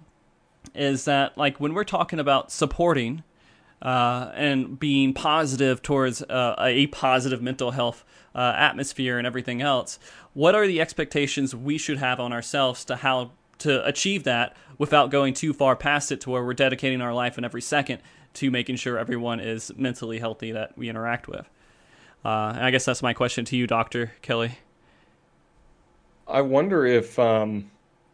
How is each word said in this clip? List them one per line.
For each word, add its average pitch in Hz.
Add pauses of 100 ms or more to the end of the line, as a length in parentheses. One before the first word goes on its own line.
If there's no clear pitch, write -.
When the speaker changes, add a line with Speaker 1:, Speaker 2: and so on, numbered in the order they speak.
(760)
Speaker 1:
is 139
that, 139
like, 143
when 147
we're 208
talking 170
about 139
supporting, 151 (600)
uh, 123
and 135
being 139
positive 139
towards, 135
uh, 123
a 131
positive 131
mental 123
health, 123 (300)
uh, 123
atmosphere 131
and 120
everything 123
else, 139 (360)
what 160
are 208
the 180
expectations 143
we 139
should 151
have 127
on 120
ourselves 123
to 127
how 127 (260)
to 135
achieve 190
that 120 (220)
without 147
going 139
too 156
far 135
past 147
it 135
to 131
where 127
we're 123
dedicating 131
our 120
life 123
in 123
every 120
second 135 (340)
to 135
making 123
sure 120
everyone 117
is 113
mentally 120
healthy 113
that 110
we 120
interact 117
with? - (760)
Uh, 110
and 123
I 127
guess 127
that's 127
my 120
question 120
to 127
you, 123
Doctor 113 (100)
Kelly. 117 (1700)
Speaker 2:
I -
wonder 143
if, 120
um, 107 (440)